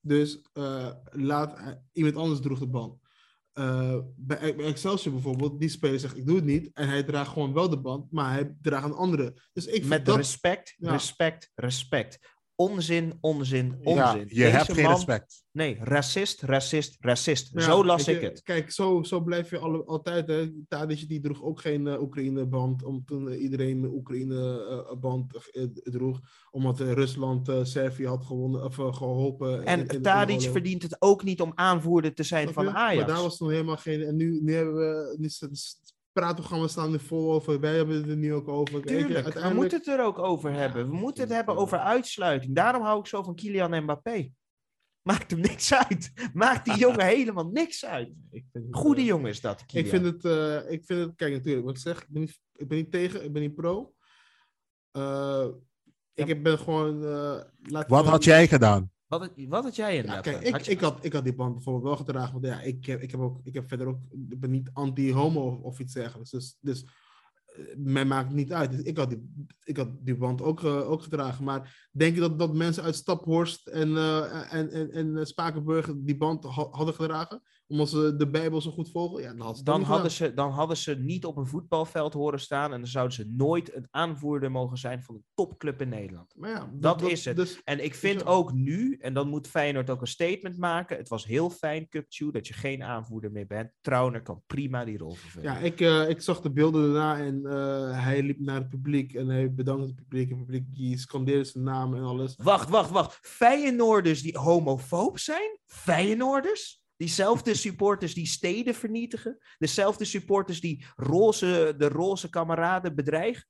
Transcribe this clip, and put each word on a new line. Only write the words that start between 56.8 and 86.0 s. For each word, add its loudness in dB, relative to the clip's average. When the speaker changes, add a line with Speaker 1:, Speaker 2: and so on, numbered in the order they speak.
Speaker 1:
eh, -4
laat -6
Speaker 3:
Wat 8
Speaker 1:
gewoon 8
Speaker 3:
had 6
jij 12
gedaan? 8
Speaker 2:
Wat -4
had, -10
wat -2
had -6
jij -2
Speaker 1:
Ja, 2
Speaker 2:
inderdaad -6
Speaker 1:
kijk, -4
Speaker 2:
gedaan? -2
Speaker 1:
ik, -2
Speaker 2:
Had -4
je -2
Speaker 1:
ik 0
had, 0
ik -4
had -2
die 0
band -4
bijvoorbeeld -4
wel 0
gedragen, -6
want -6
ja, -4
ik -8
heb, -6
ik -12
heb -6
ook, -4
ik -14
heb -8
verder -6
ook, -6
ik -10
ben -4
niet -2
anti-homo 0
of -12
iets -10
dergelijks. -10
Dus, -12
dus, -6
eh, -20
mij 0
maakt 2
het -4
niet -2
uit. 0
Dus -4
ik -4
had 0
die, -10
ik -6
had -4
die -2
band -2
ook, -2
eh, 0
ook -2
gedragen. -6
Maar -8
denk 4
je 0
dat, 2
dat 0
mensen 2
uit -2
Staphorst 0
en, 0
eh, -2
en, -2
en, -4
en, -2
eh, -2
Spakenburg -2
die -2
band 0
ha-, -4
hadden -2
gedragen? -6
Omdat 0
ze 2
de 2
Bijbel 0
zo -6
goed -8
volgen? -6
Ja, -10
dan -14
hadden -8
ze -14
het -4
Speaker 2:
Dan 4
Speaker 1:
niet 0
Speaker 2:
hadden 4
Speaker 1:
gedaan. -2
Speaker 2:
ze, -12
dan 0
hadden -2
ze -4
niet -4
op -6
een -4
voetbalveld -2
horen -2
staan -4
en -8
dan -10
zouden -2
ze -8
nooit 0
een -10
aanvoerder -2
mogen -4
zijn -8
van -18
een -20
topclub -4
in -4
Nederland. -10